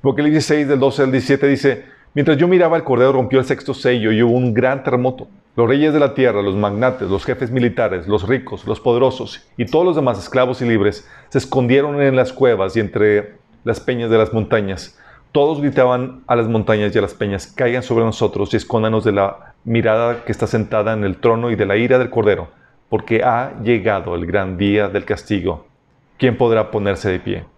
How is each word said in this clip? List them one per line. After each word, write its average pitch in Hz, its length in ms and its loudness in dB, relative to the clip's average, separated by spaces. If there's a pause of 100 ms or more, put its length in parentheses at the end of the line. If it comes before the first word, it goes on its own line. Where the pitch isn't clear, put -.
Apocalipsis 147 440 2
seis, 151 240 0
del 143 100 2
doce 135 240 2
al 131 80 2
diecisiete 135 360 0
dice, 135 400 0 (260)
"Mientras 147 240 2
yo 170 120 2
miraba, 175 280 4
el 160 80 -2
Cordero 131 280 4
rompió 131 260 2
el 127 80 0
sexto 135 260 -6
sello 120 400 0
y 110 100 2
hubo 120 140 4
un 127 160 0
gran 127 320 0
terremoto. 127 420 -2 (300)
Los 117 100 2
reyes 143 280 2
de 151 60 4
la 139 120 2
tierra, 117 300 2
los 98 120 0
magnates, 104 540 -2
los 95 160 -2
jefes - 260 -4
militares, 110 560 -2
los 101 220 -2
ricos, 120 380 -4
los 107 140 -6
poderosos 120 760 -2
y 120 80 -4
todos 160 220 0
los 175 100 0
demás 127 220 0
esclavos 123 420 -2
y 127 60 -2
libres 104 420 0 (220)
se - 80 0
escondieron 135 640 0
en 135 120 2
las 127 200 0
cuevas 107 420 2
y 113 40 2
entre 104 560 0 (280)
las 113 160 -4
peñas 117 300 -4
de 113 80 4
las 110 160 0
montañas. 104 640 -4 (340)
Todos 147 280 2
gritaban 127 640 0
a 123 100 0
las 117 120 0
montañas 107 460 0
y 117 40 2
a 101 40 2
las 98 100 -4
peñas, 98 340 -6
'Caigan 127 360 -2
sobre 117 220 0
nosotros 101 480 -2
y 117 40 0
escóndanos 110 480 -2
de 107 80 2
la 98 420 -2 (100)
mirada 113 600 0
que - 80 -6
está 110 140 -4
sentada 110 480 -2
en 104 100 -4
el 95 140 -4
trono 117 320 0
y 110 60 -2
de 101 100 0
la 98 100 0
ira 123 220 4
del 123 100 0
Cordero, 101 400 0 (400)
porque 110 340 0
ha 123 300 0 (100)
llegado 101 520 0
el 87 100 -4
gran 95 320 -4
día 101 320 0
del 95 160 -4
castigo. 92 640 -4 (500)
¿Quién 123 220 0
podrá 113 320 2
ponerse 101 400 -2
de 90 100 -2
pie?'" 98 240 -8 (120)